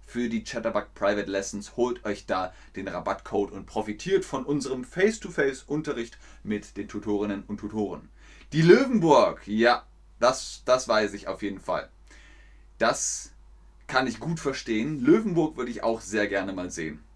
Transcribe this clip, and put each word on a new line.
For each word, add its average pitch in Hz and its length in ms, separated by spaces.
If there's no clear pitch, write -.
für 120 240
die 113 160
Chatterbug 110 500
Private 101 360
Lessons. 98 460
Holt 120 280
euch 104 220
da 92 260
den 98 120
Rabattcode 98 640
und 98 140
profitiert 113 580
von 127 200
unserem 131 400
Face-to-Face-Unterricht 147 1300
mit 104 340
den 101 120
Tutorinnen 104 560
und 104 140
Tutoren. 101 520
Die 156 100
Löwenburg, 165 840
ja, 113 400
das, - 460
das 127 200
weiß 107 280
ich 98 120
auf 95 160
jeden 98 180
Fall. 85 280
Das - 540
kann 131 200
ich 110 140
gut 160 180
verstehen. 135 600
Löwenburg 165 560
würde 120 140
ich 110 120
auch 113 180
sehr 104 280
gerne 95 240
mal 90 180
sehen. 80 320